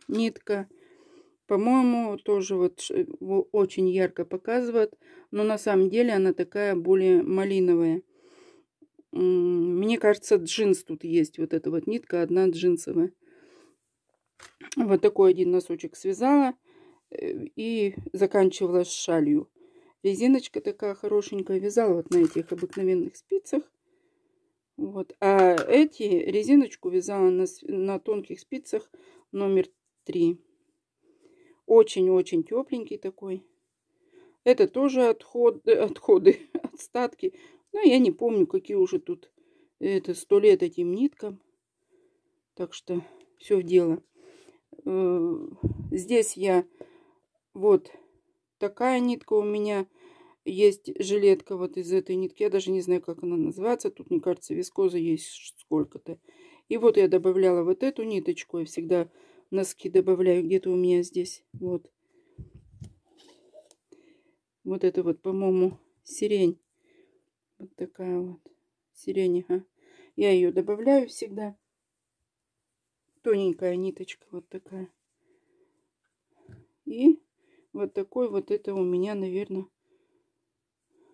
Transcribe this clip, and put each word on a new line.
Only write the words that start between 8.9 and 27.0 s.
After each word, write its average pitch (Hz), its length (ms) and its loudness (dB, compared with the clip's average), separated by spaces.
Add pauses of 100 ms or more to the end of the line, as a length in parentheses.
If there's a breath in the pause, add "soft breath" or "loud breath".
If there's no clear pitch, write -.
М, 175 680 0
мне 220 180 0
кажется, 208 380 2
джинс 185 480 0
тут 156 200 -12
есть. 165 360 0
Вот 160 140 -6
эта 156 180 -4
вот 165 160 -4
нитка, 208 340 -4
одна 175 260 2
джинсовая. 175 640 0 (1600 soft breath)
Вот 202 260 2
такой 196 300 6
один 180 200 2
носочек 170 440 -4
связала, 254 580 0 (580 soft breath)
э, - 340 -8 (100)
и 220 400 -4 (180)
заканчивала 185 680 2
с 175 80 -12
шалью. 147 580 0 (540 soft breath)
Резиночка 220 580 0
такая 202 340 -6
хорошенькая. 202 640 -4
Вязала 208 360 0
вот 165 140 -6
на 175 80 2
этих 165 340 0
обыкновенных 185 640 -4
спицах. - 480 -4 (1120)
Вот. 196 440 -10
А 190 360 4
эти 269 480 2
резиночку 208 840 2
вязала 185 400 0